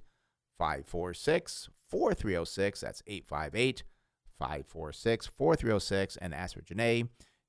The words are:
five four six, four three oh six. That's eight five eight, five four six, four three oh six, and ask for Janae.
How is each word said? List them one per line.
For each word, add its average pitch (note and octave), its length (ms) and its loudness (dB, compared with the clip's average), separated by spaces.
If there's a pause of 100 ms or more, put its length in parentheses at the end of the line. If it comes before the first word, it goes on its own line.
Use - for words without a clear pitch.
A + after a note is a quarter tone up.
(580)
five D#2 280 -2
four F2 280 -4
six, - 560 -2 (200)
four A#3+ 240 2
three G2+ 220 0
oh E2+ 80 0
six. G2 380 -2
That's - 260 -8
eight G2 200 -8
five D2+ 280 -4
eight, B2 280 2 (540)
five C#2 300 -4
four D#2+ 240 -10
six, - 340 2
four D#3 300 4
three A#2 160 2
oh G#2 80 4
six, G2 380 0
and E2+ 180 -6
ask F2 200 -8
for E2+ 60 -14
Janae. A#2 460 2 (420)